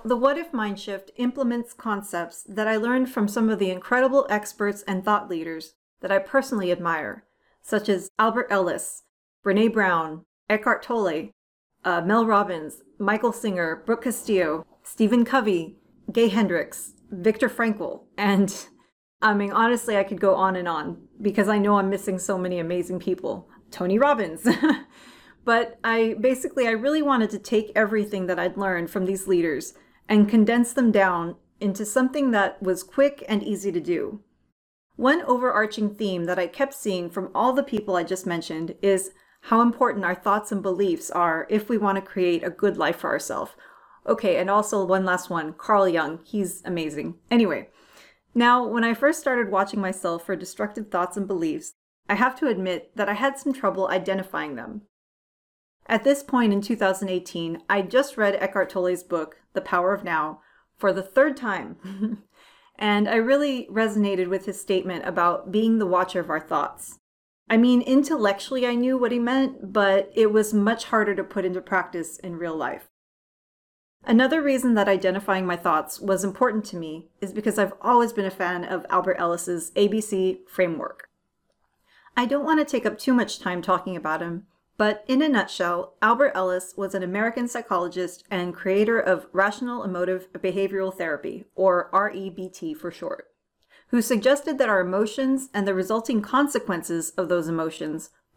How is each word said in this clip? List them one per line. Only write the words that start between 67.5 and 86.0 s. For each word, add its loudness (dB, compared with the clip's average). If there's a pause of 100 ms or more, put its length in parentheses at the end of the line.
mean, 6
intellectually 2
I 0
knew 2
what 0
he 0
meant, 0
but 4
it 6
was 2
much 2
harder 2
to -2
put -4
into -4
practice -4
in -10
real -6
life. -8 (1160)
Another 4
reason 2
that 4
identifying 0
my -2
thoughts -2
was 0
important -2
to -12
me -12 (140)
is -8
because -2
I've 2
always 4
been -2
a -6
fan -4
of -6
Albert 0
Ellis's -4
A 4
B 0
C -2
framework. -4 (1080)
I 2
don't 0
want 2
to 0
take -2
up -4
too 2
much 0
time -4
talking 0
about -4
him, -8 (340)
but 0
in 4
a 2
nutshell, -2